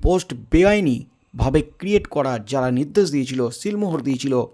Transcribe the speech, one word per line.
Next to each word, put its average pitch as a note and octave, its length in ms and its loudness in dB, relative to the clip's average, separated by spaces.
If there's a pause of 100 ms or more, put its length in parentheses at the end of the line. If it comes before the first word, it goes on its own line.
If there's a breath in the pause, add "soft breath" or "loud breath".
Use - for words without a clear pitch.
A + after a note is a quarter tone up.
পোস্ট F3+ 280 2 (200)
বেআইনিভাবে D#3 1080 2 (180)
ক্রিয়েট G3+ 300 0
করার C3+ 380 -2
যারা B2+ 260 -2
নির্দেশ C#3+ 400 2
দিয়েছিল, C3 380 -2
সিলমোহর G3+ 520 -4
দিয়েছিল, C3+ 320 -2 (200)